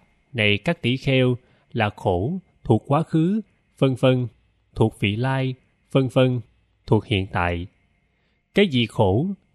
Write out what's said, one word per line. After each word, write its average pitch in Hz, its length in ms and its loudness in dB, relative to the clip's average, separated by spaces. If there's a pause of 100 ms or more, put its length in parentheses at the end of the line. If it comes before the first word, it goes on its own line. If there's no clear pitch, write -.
(340)
này 104 240 2
các - 240 -4
tỷ 127 160 0
kheo, 127 400 0 (360)
là 110 220 0
khổ, 107 440 -2 (240)
thuộc - 240 2
quá 147 160 0
khứ, 175 380 0 (360)
vân 135 180 2
vân, 127 320 2 (480)
thuộc - 240 0
vị 104 160 0
lai, 131 380 -4 (380)
vân 135 160 2
vân, 127 340 2 (440)
thuộc 107 200 0
hiện 95 260 -2
tại. 87 360 -4 (840)
Cái 202 140 2
gì 127 180 0
khổ, 107 420 0 (280)